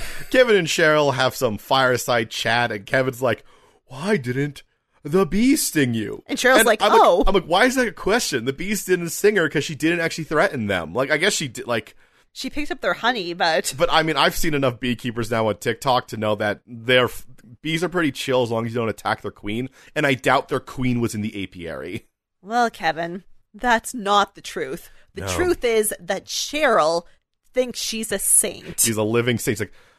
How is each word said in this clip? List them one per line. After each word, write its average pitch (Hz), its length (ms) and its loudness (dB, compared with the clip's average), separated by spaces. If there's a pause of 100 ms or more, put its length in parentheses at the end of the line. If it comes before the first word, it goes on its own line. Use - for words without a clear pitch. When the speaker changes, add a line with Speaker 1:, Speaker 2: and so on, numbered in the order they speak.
(120)
Speaker 1:
<laughs> - 180 -10
Speaker 2:
Kevin 247 240 6
and 175 120 2
Cheryl 151 460 4
have 131 220 0
some 110 220 -2
fireside 123 720 2
chat, 117 420 0
and 104 140 -8
Kevin's 127 360 -2
like, 117 220 0 (420)
"Why 175 320 -2
didn't 139 460 -4 (400)
the 180 220 0
bee 247 300 2
sting 135 380 0
you?" 107 340 -4
Speaker 1:
And 277 120 -4
Cheryl's 254 200 4
Speaker 2:
And 226 60 4
Speaker 1:
like, 226 160 2
Speaker 2:
I'm 202 120 2
Speaker 1:
"Oh." 220 340 6
Speaker 2:
I'm 196 60 4
like, 175 120 0
"Why 180 200 2
is 254 100 0
that 247 120 0
a 190 40 -6
question? 185 540 -2
The 131 80 -2
bees 196 320 -6
didn't 175 240 -2
sting 208 260 2
her 165 140 2
'cause 147 140 -2
she 165 120 -8
didn't 160 240 0
actually 165 260 -4
threaten 147 420 0
them." 85 260 -2
Like, 135 180 -2
I 151 60 2
guess 185 160 0
she 160 160 -4
did, 113 180 -12
like 117 280 -6 (360)
Speaker 1:
She - 180 -10
picked 294 220 -4
up 294 100 -10
their 185 140 0
honey, 226 380 -2
but 170 440 0
Speaker 2:
But, - 140 2
I 156 100 4
mean, 156 160 0
I've 165 180 4
seen 160 180 2
enough 135 260 0
beekeepers 117 500 -4
now 113 200 0
on 101 80 -2
TikTok 123 520 0
to 113 80 -10
know 107 180 0
that 104 300 -2
their 123 400 2
f-, - 220 -6 (340)
bees 160 220 -2
are 180 60 0
pretty 165 220 0
chill 127 320 0
as 113 60 -2
long 113 160 -2
as 113 80 -6
you 120 60 -2
don't 113 100 -2
attack 104 320 -4
their 104 100 -8
queen, 113 380 -8 (240)
and 147 140 0
I 139 80 2
doubt 139 340 2
their 139 100 -2
queen 127 420 -2
was 117 120 -2
in 107 80 -6
the 104 220 -6
apiary. 85 640 -10 (340)
Speaker 1:
Well, 226 300 0
Kevin, 170 520 -6 (300)
that's 226 400 -2
not 202 420 0
the - 60 -20
truth. 151 480 -8 (240)
The 185 80 -12
Speaker 2:
No. - 140 -6
Speaker 1:
truth 349 280 0
is 220 360 0
that 180 260 -8
Cheryl 175 760 0 (500)
thinks 254 260 -2
she's 220 320 -6
a 202 60 -2
saint. - 640 -2
Speaker 2:
She's 110 180 0
a 110 60 2
living 117 340 2
saint. 107 220 -4
She's 107 80 -6
like, - 60 -18 (260)